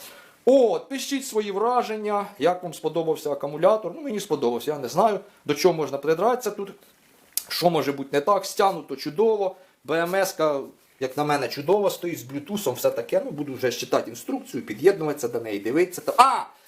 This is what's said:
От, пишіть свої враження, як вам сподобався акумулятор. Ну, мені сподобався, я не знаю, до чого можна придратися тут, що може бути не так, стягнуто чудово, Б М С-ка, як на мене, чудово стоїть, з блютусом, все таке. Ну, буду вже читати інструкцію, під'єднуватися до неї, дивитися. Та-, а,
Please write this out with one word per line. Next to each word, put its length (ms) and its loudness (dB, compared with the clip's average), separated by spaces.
От, 440 4
пишіть 380 -6
свої 240 -2
враження, 760 0
як 240 0
вам 100 -8
сподобався 580 -2
акумулятор. 640 0
Ну, 60 -14
мені 180 -6
сподобався, 520 -2
я 80 -4
не 80 -6
знаю, 320 2
до 80 2
чого 200 4
можна 240 -4
придратися 540 2
тут, 180 -8
що 200 2
може 220 0
бути 200 -6
не 100 2
так, 240 2
стягнуто 500 0
чудово, 600 0
Б 100 -4
М 220 0
С-ка, 460 0
як 180 -4
на 60 2
мене, 240 0
чудово 420 2
стоїть, 300 -6
з 40 -12
блютусом, 520 -4
все 140 2
таке. 360 -2
Ну, 60 -8
буду 220 -6
вже 180 0
читати 380 -2
інструкцію, 540 -8
під'єднуватися 640 2
до 140 -4
неї, 180 -4
дивитися. 420 0
Та-, 160 -2
а, 280 6